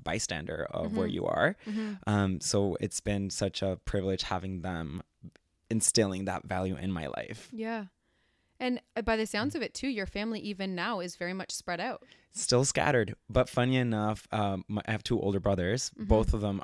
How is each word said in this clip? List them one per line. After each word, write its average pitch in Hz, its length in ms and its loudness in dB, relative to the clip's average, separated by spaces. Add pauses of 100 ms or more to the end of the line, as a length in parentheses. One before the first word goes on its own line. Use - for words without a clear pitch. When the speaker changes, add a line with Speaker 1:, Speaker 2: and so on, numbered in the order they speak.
Speaker 1:
bystander 82 680 -4
of - 240 -4
where - 120 2
Speaker 2:
Mm-hmm. - 80 -2
Speaker 1:
you - 100 0
are. 156 300 2 (120)
Speaker 2:
Mm-hmm. 214 260 -4 (140)
Speaker 1:
Um, 98 340 4
so 101 380 2
it's - 220 -4
been 98 280 0
such - 320 -2
a 95 240 0
privilege 95 380 0
having 92 380 -4
them 82 400 -6 (680)
instilling 101 560 4
that 92 200 -4
value 92 300 -2
in 95 160 -4
my 80 160 -4
life. - 440 -8
Speaker 2:
Yeah. 220 340 -6 (720)
And, 247 220 0 (140)
uh, 233 60 -2
by 220 140 2
the 220 100 2
sounds 220 300 0
of 302 60 -4
it, - 120 -4
too, - 140 -4
your 208 180 -2
family 214 360 -4
even 190 340 -4
now 190 240 -2
is 175 160 -6
very 175 180 -4
much 190 180 -6
spread - 280 -4
out. 247 240 -6 (280)
Speaker 1:
Still - 340 2
scattered. 127 500 2 (140)
But 123 200 4
funny 127 280 4
enough, 107 540 2
um, 98 360 0
my, 104 200 -2
I - 40 0
have 107 120 -2
two 117 160 2
older 98 200 2
brothers. 98 520 2
Speaker 2:
Mm-hmm. - 140 -12
Speaker 1:
Both 110 280 6
of 110 80 0
them 101 220 0